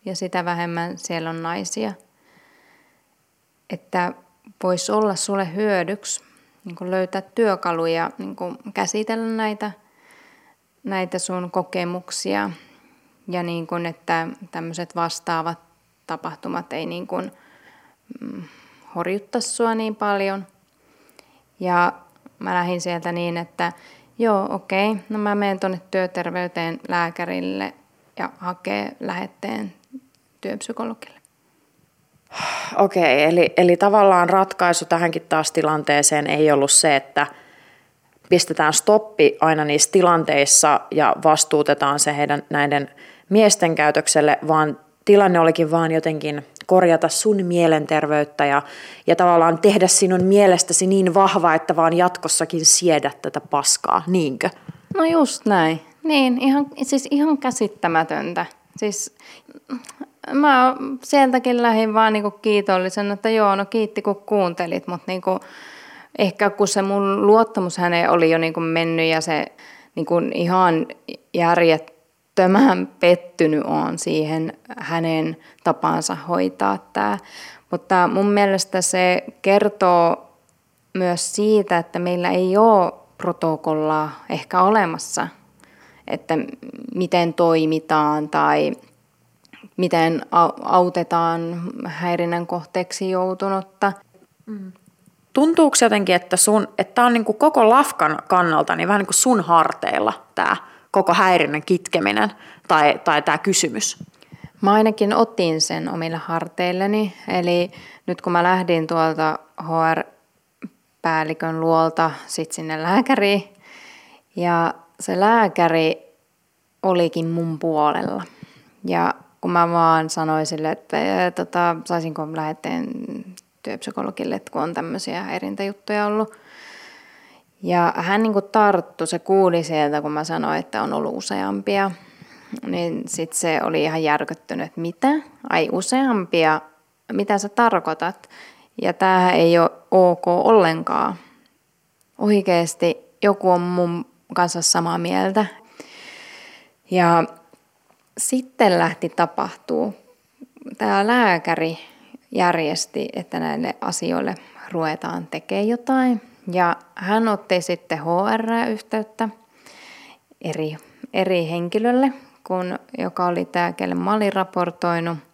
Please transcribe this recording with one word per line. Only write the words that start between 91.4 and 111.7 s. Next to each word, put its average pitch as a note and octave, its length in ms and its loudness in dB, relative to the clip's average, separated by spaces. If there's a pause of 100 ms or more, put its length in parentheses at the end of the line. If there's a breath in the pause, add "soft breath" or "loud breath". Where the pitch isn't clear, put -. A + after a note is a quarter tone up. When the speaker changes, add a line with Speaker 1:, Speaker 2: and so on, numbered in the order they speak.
Speaker 1:
häirinnän E3+ 640 -4
kohteeksi F3+ 600 -6
joutunutta. F#3+ 840 -2 (520)
Speaker 2:
Mm. G3 260 -14 (640)
Tuntuuko D#4 480 4
jotenkin, G#3 340 2
että F3 220 0
sun, G#3 300 2 (100)
että - 160 -2
tää B3 120 4
on A#3+ 80 4
niinku A3 200 0
koko C4+ 360 4
lafkan A3+ 480 4 (100)
kannalta E3+ 480 2
niin E3 120 -2
vähän G3+ 120 2
niinku G3 140 -4
sun A#3+ 280 2
harteilla D#3+ 720 2 (220)
tää F#2+ 220 0 (340 loud breath)
koko F#3+ 220 2
häirinnän E3+ 520 2
kitkeminen F3 640 0 (360 loud breath)
tai, D3+ 360 4
tai D3+ 180 2
tää D3+ 160 0
kysymys? D#3 680 -4 (580 loud breath)
Speaker 1:
Mä G3+ 120 4
ainakin G#3+ 420 2
otin F3+ 460 0
sen E3 280 -6
omille E3 280 -6
harteilleni. F3+ 960 -4 (140)
Eli F3 440 0 (340 loud breath)
nyt F3+ 160 -6
kun F3+ 120 -4
mä F3 100 2
lähdin F3 440 0
tuolta D#3+ 520 0 (180)
H D#3+ 120 -10 (240)
R-päällikön - 1700 -8
luolta D#3+ 520 2 (160)